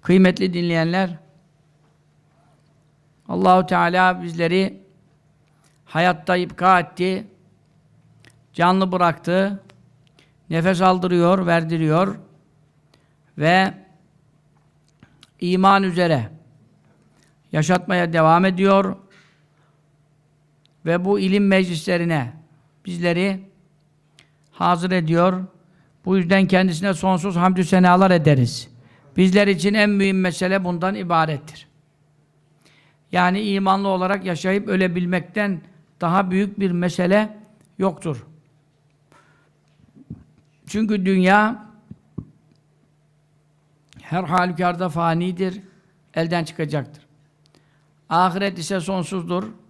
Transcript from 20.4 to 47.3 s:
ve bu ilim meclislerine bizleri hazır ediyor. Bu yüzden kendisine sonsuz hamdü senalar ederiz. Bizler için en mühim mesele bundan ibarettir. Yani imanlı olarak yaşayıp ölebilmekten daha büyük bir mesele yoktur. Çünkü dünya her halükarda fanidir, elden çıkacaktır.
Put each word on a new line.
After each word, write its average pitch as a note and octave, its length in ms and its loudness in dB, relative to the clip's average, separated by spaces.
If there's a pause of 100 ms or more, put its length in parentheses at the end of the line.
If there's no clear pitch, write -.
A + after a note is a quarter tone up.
ve F3 200 -2
bu G3+ 140 0
ilim G3 280 2
meclislerine E3+ 840 0 (520)
bizleri F3+ 640 -4 (1000)
hazır F3 400 -2
ediyor. F3+ 520 0 (640)
Bu F#3 120 0
yüzden F#3 300 2
kendisine F#3 460 0
sonsuz F#3 420 -2
hamdü F3+ 280 2
senalar F#3 480 4
ederiz. D3 600 2 (460)
Bizler F#3+ 300 4
için G3 260 0
en G#3 160 2
mühim G3 320 0
mesele F#3 420 -2
bundan F3+ 320 -4
ibarettir. D#3+ 720 -2 (1400)
Yani F3+ 300 0
imanlı G3 460 0
olarak F#3+ 380 -2
yaşayıp F#3+ 420 -2
ölebilmekten F3+ 920 -2 (400)
daha F3+ 300 0
büyük G3+ 280 -2
bir F#3+ 120 0
mesele F3+ 640 -2 (400)
yoktur. E3 480 -6 (2500)
Çünkü G#3 380 -4
dünya G3 640 2 (2250)
her F3+ 220 -6
halükarda F3 680 -2
fanidir, F3 720 -4 (520)
elden E3 300 -2
çıkacaktır. D3 600 -8 (1040)